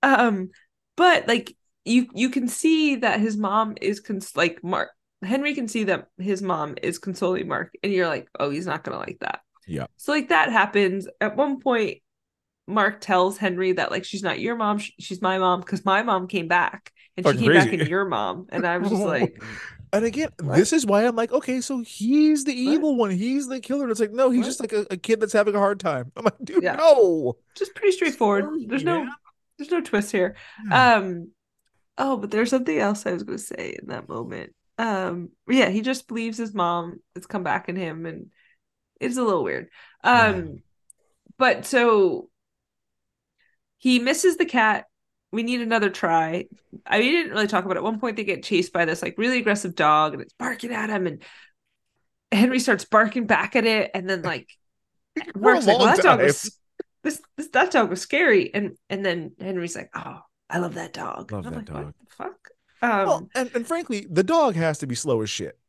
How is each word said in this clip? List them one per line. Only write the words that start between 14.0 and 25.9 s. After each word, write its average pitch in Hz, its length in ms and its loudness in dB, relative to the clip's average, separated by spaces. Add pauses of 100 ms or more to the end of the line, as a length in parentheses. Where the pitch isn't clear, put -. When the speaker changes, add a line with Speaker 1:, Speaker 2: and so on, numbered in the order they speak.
Speaker 1:
"She's 196 160 -10
not 170 180 -4
your 233 160 -2
mom, 208 220 0
sh-, 208 200 -10
she's 185 220 -10
my 190 160 0
mom, 185 260 2
'cause - 220 -6
my 196 180 2
mom 190 240 0
came 175 220 -4
back, - 420 0 (280)
and 180 80 0
she 143 80 4
Speaker 2:
Fucking 123 80 -2
Speaker 1:
came 131 100 6
back 151 160 8
Speaker 2:
crazy. 160 140 0
Speaker 1:
in 147 80 0
your 196 160 0
mom." 107 420 -4
And 170 180 -4
I 175 120 0
was 202 100 -2
just 202 140 0
Speaker 2:
<laughs> - 20 -2
Speaker 1:
like, 151 380 -2 (500)
Speaker 2:
And 214 140 2
again, 277 240 -2 (100)
Speaker 1:
"What?" 147 160 0
Speaker 2:
this 190 160 4
is 311 140 2
why 202 200 4
I'm 240 100 0
like, 226 160 -2
"Okay, 254 280 -2
so 254 200 -6
he's 285 640 2
the 277 80 -2 (120)
Speaker 1:
What? 277 80 2
Speaker 2:
evil 302 240 2
one. 220 140 2
He's 247 360 -2
the 254 140 -8
killer." 262 300 -4
It's 214 100 -2
like, 208 120 -2
no, 254 180 2
he's 247 80 2
Speaker 1:
What? 220 80 0
Speaker 2:
just, 262 140 -6
like, 226 120 -8
a, 208 180 -2
a 190 60 -6
kid 214 240 0
that's 214 140 -4
having 208 200 2
a 208 40 0
hard 202 220 2
time. 139 320 -4